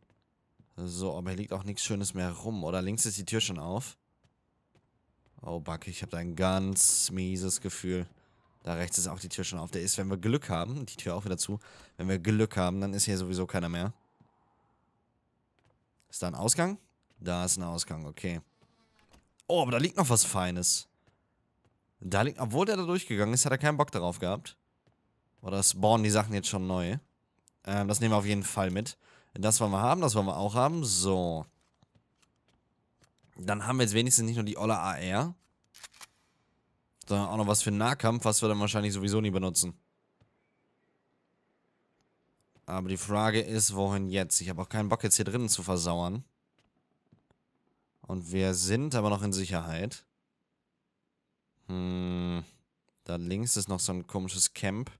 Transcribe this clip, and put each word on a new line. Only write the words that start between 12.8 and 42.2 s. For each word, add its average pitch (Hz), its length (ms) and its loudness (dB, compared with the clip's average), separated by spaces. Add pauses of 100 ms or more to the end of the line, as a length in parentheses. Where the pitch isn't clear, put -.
dann 98 120 -2
ist 98 120 0
hier 98 120 0
sowieso 92 300 -2
keiner 87 220 -2
mehr. 87 240 -2 (2250)
Ist - 120 -8
da 90 60 -2
ein 82 80 -4
Ausgang? 170 420 2 (440)
Da 87 240 -2
ist 92 100 2
ein 92 80 -6
Ausgang, 82 420 -6
okay. 85 360 -6 (1120)
Oh, 170 120 4
aber 123 80 0
da 120 80 2
liegt 170 180 0
noch 156 120 2
was 113 140 6
Feines. 90 640 0 (1120)
Da 95 220 2
liegt, 135 180 0
obwohl 123 280 2
der 208 100 0
da 185 60 -2
durchgegangen 120 500 2
ist, 127 120 4
hat 127 60 2
er 131 60 2
keinen 151 200 2
Bock 147 140 2
darauf 87 280 -2
gehabt. 92 360 -4 (840)
Oder 98 220 0
spawnen 107 400 6
die 107 80 4
Sachen 107 240 2
jetzt 98 120 -2
schon 92 200 -2
neu? 92 300 0 (680)
Ähm, 98 220 -2
das 101 120 2
nehmen 113 140 4
wir 104 40 6
auf 101 100 2
jeden 101 160 2
Fall 95 260 0
mit. 101 260 -4 (380)
Das 107 260 2
wollen 107 120 4
wir 98 100 2
haben, 147 200 4
das 131 120 2
wollen 101 140 2
wir 78 100 -2
auch 101 160 -2
haben. 147 300 2
So. 90 640 0 (1900)
Dann 101 280 -4
haben 127 120 0
wir 127 60 6
jetzt 107 120 2
wenigstens 117 300 6
nicht 113 100 0
nur 110 100 0
die 104 120 -4
olle 107 200 2
A 87 200 -2
R, 101 360 -2 (1700)
sondern 101 220 2
auch 107 80 -2
noch 107 100 2
was 104 160 4
für 110 80 2
Nahkampf, 113 540 2
was 110 180 4
wir 107 60 4
dann 104 100 2
wahrscheinlich 104 340 2
sowieso 101 260 2
nie 107 120 0
benutzen. 90 420 0 (3000)